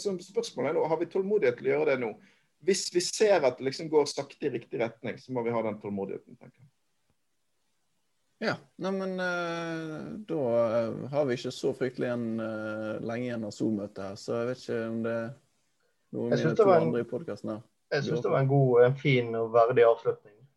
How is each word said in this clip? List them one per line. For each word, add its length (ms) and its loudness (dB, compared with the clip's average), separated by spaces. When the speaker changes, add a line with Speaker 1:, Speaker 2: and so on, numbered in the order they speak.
Speaker 1:
som 160 -4
spørsmålet 540 -4
er 80 0
nå, 100 2
har 80 0
vi 80 -2
tålmodighet 540 0
til 100 -4
å 60 4
gjøre 160 2
det 100 2
nå? 80 -2
Hvis 240 2
vi 160 0
ser 400 4
at 140 2
det 80 -4
liksom 220 -6
går 200 4
sakte 400 -6
i 60 -6
riktig 260 -6
retning, 400 -6
så 120 -12
må 120 -2
vi 80 -2
ha 80 0
den 200 -4
tålmodigheten, 540 -8
tenker 220 -20
jeg. 120 -20
Speaker 2:
Ja, 60 0
nei, 160 -2
men, 240 -4
eh, 760 -4
da, 160 -4
eh, 180 -2
har 160 2
vi 80 0
ikke 160 -6
så 240 -2
fryktelig 320 -4
igjen, 160 -4
eh, 540 -6
lenge 220 -4
igjen 180 -6
av 80 -8
Zoom-møtet 540 -4
her, 100 -10
så 220 -4
jeg 100 -2
vet 140 -8
ikke 240 -6
om 180 -6
det 140 -2
er 100 -6
noen 160 -2
Speaker 3:
Jeg 60 2
synes 100 2
Speaker 2:
mine 80 -2
Speaker 3:
det 60 8
Speaker 2:
to 80 6
Speaker 3:
var 100 8
en, 80 2
Speaker 2:
andre 160 0
i 80 -14
podcasten 400 -8
her. 80 -10
Speaker 3:
jeg 140 0
synes 180 -2
det 80 0
var 80 4
en 140 2
god, 320 6
en 100 0
fin 400 2
og 160 -2
verdig 320 8
avslutning. 480 2